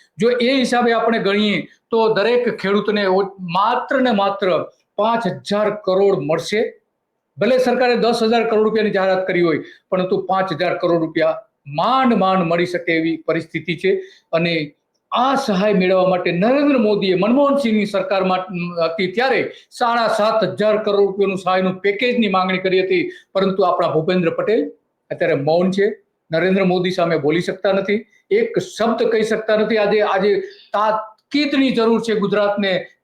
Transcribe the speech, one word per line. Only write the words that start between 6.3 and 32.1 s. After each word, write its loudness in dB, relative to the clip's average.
ભલે 2
સરકારે 2
દસ 0
હજાર 2
કરોડ 2
રૂપિયાની 0
જાહેરાત 0
કરી 0
હોય, 2
પરંતુ -2
પાંચ 0
હજાર -2
કરોડ 0
રૂપિયા 0
માંડ 2
માંડ 2
મળી 0
શકે -4
એવી 0
પરિસ્થિતિ -6
છે. 0
અને -2
આ 0
સહાય 0
મેળવવા 2
માટે 0
નરેન્દ્ર 2
મોદીએ 2
મનમોહન 2
સિંહની 0
સરકારમાં 0
હતી -2
ત્યારે -2
સાડા 0
સાત 0
હજાર 0
કરોડ 0
રૂપિયાનું 2
સહાયનું 0
પેકેજની 0
માંગણી 0
કરી 0
હતી, 0
પરંતુ 0
આપણા 2
ભૂપેન્દ્ર 0
પટેલ -2
અત્યારે 0
મૌન 2
છે, 0
નરેન્દ્ર 0
મોદી 0
સામે 0
બોલી 0
શકતા -2
નથી, -2
એક 0
શબ્દ -2
કહી 0
શકતા -2
નથી. 0
આજે, 2
આજે 0
તાકીદની -2
જરૂર 2
છે -4